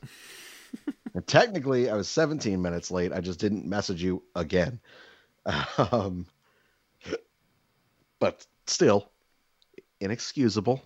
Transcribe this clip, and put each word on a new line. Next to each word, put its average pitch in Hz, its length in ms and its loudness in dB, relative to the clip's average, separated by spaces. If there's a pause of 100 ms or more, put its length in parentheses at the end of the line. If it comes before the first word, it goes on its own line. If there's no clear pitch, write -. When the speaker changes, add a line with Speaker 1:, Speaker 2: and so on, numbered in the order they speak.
Speaker 1:
<laughs> - 40 -18 (1080)
Speaker 2:
And 90 140 -6
technically, 135 600 4
I 107 60 0
was 101 140 -2
seventeen 143 520 0
minutes 87 300 -4
late. 90 220 0
I 87 80 -4
just 87 180 -6
didn't 104 260 0
message 95 380 -4
you 92 220 -2 (100)
again. 87 460 0 (680)
<laughs> 139 320 -2
Um, 98 480 0 (1900)
but - 260 -2 (220)
still, 104 460 4 (880)
inexcusable. 110 840 0